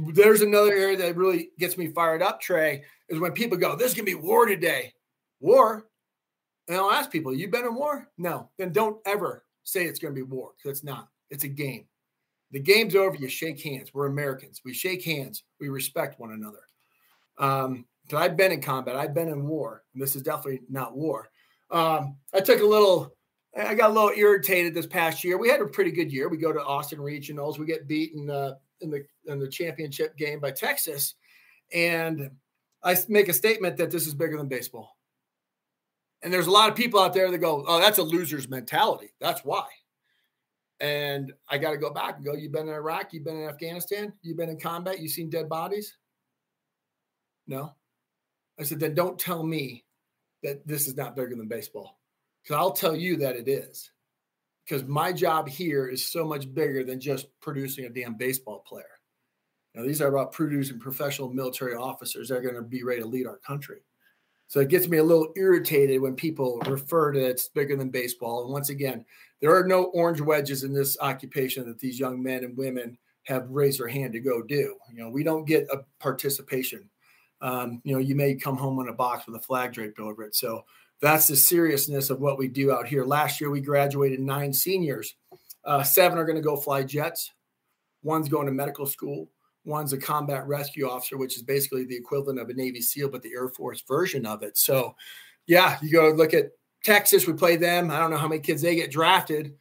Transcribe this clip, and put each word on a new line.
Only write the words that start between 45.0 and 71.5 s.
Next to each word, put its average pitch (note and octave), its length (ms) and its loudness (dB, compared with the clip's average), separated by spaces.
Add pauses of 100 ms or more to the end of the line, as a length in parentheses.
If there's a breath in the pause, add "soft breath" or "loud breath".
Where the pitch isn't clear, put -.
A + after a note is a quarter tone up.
seen E3 160 -8
dead D#3 180 -6
bodies?" F#3 480 -8 (1500)
"No." C#3+ 260 -10 (880)
I D3 40 -10
said, D3+ 180 -6
"Then D3+ 140 -2
don't F3+ 220 0
tell E3+ 260 -4
me C#3+ 420 -6 (580)
that C#3+ 240 -8
this C#3+ 220 -4
is B2+ 80 -10
not B2 180 -8
bigger B2 220 -6
than A2 100 -12
baseball, G#2+ 540 -12 (420)
'cause D3 140 -4
I'll F#3 160 2
tell D#3+ 240 0
you F3 180 -2
that C3 220 -2
it A#2 100 -8
is, - 420 -4 (800)
'cause C3+ 160 -4
my D#3 300 -2
job D#3+ 340 2
here C#3+ 400 -2
is B2+ 160 -6
so E3 220 -4
much C3+ 280 -6
bigger C#3 300 0
than B2+ 160 -8
just C3+ 280 -6 (120)
producing C3+ 460 -8
a B2 40 -14
damn A#2+ 260 -10
baseball A#2+ 440 -6
player." - 400 -20 (720)
Now, A2+ 100 -10
these D3 180 -2
are C#3 80 4
about C3+ 240 0
producing C3+ 460 -2
professional C#3 520 -6
military B2+ 440 -6
officers A#2+ 520 -8
that C3 120 -2
are - 20 -4
gonna B2 200 -6
be A#2+ 220 -8
ready B2 160 -2
to A2+ 80 -6
lead B2 180 -4
our G#2 120 -10
country. - 480 -12 (640)
So C#3 80 2
it C3+ 100 4
gets F3 180 4
me E3+ 100 2
a D#3 60 8
little D#3+ 320 6
irritated D#3 640 4
when C3 140 -2
people C3+ 460 -2
refer D3 500 0
to C#3 80 0
it's B2+ 300 0
bigger C#3+ 260 -2
than C3 160 -4
baseball. B2 500 -4
And B2 100 -8
once C#3+ 180 -4
again, C3+ 360 -4 (360 soft breath)
there D#3 140 8
are F3+ 80 8
no F#3 200 4
orange E3+ 380 0
wedges C#3+ 420 0
in C3+ 100 -4
this C#3 260 0
occupation C3 680 -4